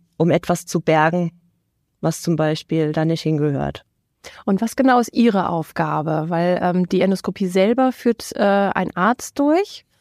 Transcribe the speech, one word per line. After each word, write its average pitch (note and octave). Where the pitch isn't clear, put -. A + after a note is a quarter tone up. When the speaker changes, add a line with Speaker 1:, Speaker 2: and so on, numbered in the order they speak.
Speaker 1:
um E3
etwas F3
zu F3
bergen, E3
was D#3+
zum F3
Beispiel D#3
da D#3
nicht D#3+
hingehört. D3
Speaker 2:
Und G3
was A3+
genau B3+
ist A#3
Ihre G3+
Aufgabe? D#3
Weil, F3
ähm, F3+
die F#3
Endoskopie F#3+
selber A3+
führt, -
äh, -
ein G3
Arzt G3+
durch. D#4